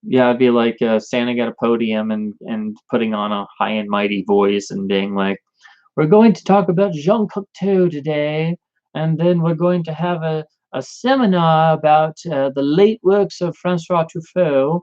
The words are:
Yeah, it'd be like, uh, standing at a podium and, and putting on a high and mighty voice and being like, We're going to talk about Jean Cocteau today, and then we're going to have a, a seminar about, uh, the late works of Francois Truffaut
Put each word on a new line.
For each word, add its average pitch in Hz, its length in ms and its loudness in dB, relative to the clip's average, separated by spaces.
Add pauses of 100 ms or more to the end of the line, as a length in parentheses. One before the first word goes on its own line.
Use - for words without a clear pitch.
Yeah, 127 260 2
it'd 120 100 0
be 127 100 4
like, 117 320 2
uh, 113 180 2
standing 120 400 -4
at 117 80 0
a 113 120 -6
podium 110 520 -2
and, 107 300 -6
and 107 340 -8 (140)
putting 113 240 -2
on 104 180 -4
a 101 140 -4 (120)
high 101 140 -2
and 107 180 -4
mighty 101 380 -2
voice 101 440 0
and 98 160 -8
being 98 280 -2
like, 98 220 -2 (580)
We're 156 120 0
going 214 260 6
to - 100 -4
talk 196 260 2
about 190 240 0
Jean 185 340 0
Cocteau 190 640 -2
today, 151 680 -4 (380)
and 156 240 -2
then 175 220 2
we're 165 140 0
going 175 300 0
to 165 80 -8
have 170 300 -4
a, 156 220 -4 (280)
a - 80 -6
seminar 170 920 2
about, 156 440 2 (140)
uh, 139 240 0
the 139 80 -2
late 190 400 4
works 190 380 0
of 175 160 -4
Francois 175 480 -2
Truffaut 160 760 0